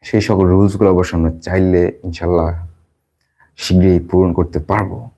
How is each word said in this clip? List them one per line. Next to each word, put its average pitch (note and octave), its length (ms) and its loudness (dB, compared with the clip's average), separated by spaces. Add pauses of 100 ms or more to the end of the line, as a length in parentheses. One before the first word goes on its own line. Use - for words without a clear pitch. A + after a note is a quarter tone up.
সেই G#2+ 180 -2
সকল F#2+ 240 2
রুলসগুলো G2 460 4
অবশ্য F2+ 240 0
আমরা E2 160 0 (100)
চাইলে F2+ 600 0
ইনশাল্লাহ E2+ 640 -4 (880)
শীঘ্রই F2+ 420 2
পূরণ F2+ 340 0
করতে E2+ 260 -4
পারবো। G2 580 -6